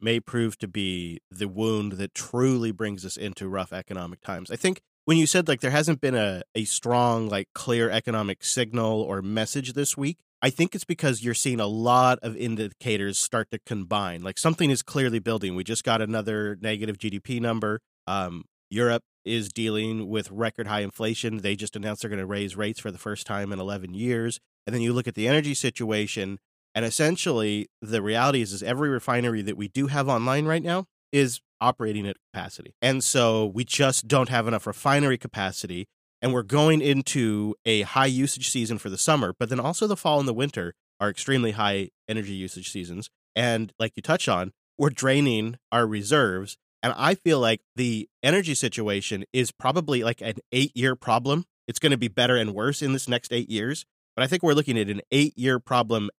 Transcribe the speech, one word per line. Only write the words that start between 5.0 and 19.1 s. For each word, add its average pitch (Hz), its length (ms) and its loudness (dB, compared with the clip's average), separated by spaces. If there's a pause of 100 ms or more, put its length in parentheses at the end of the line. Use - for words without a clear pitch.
when 165 120 6
you 160 80 6
said, 170 220 2
like, 143 140 2
there 131 100 0
hasn't 151 280 2
been 131 140 0
a, 101 300 0 (100)
a 110 120 -2
strong, 120 600 2
like, 101 280 -2
clear 117 340 2
economic 107 540 -2
signal 113 580 0
or 98 220 -4
message 113 500 -4
this 139 240 -2
week, 143 220 -4 (240)
I 135 80 4
think - 240 0
it's 196 100 -10
because 135 380 -2
you're 120 100 0
seeing 123 260 -2
a 107 60 0
lot 120 560 4
of 113 160 -8
indicators 104 800 -4
start - 320 -2
to 113 160 -8
combine. 95 560 -4
Like, 95 160 -8
something 160 320 2
is 131 140 0
clearly 127 340 0
building. 101 380 -2
We 92 80 -4
just 107 200 -4
got 113 200 2
another 107 580 -2
negative 107 380 -4
G 110 100 -6
D 101 100 -6
P 120 200 -6
number. 110 400 -2 (260)
Um, 90 400 -4 (240)
Europe 117 340 2 (220)